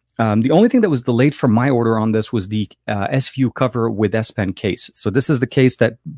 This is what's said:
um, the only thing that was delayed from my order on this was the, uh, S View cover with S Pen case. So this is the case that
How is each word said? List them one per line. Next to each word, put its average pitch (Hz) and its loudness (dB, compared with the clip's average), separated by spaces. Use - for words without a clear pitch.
um, 110 2
the 131 0
only 202 4
thing 247 2
that 208 2
was 127 -2
delayed 127 2
from 123 0
my 120 2
order 117 2
on 110 0
this 110 -2
was 101 -2
the, 107 -4
uh, 101 -2
S 135 0
View 127 -2
cover 120 -2
with 104 0
S 110 -2
Pen 95 -4
case. - -6
So - -6
this 131 0
is 139 2
the 123 -2
case 131 2
that 113 0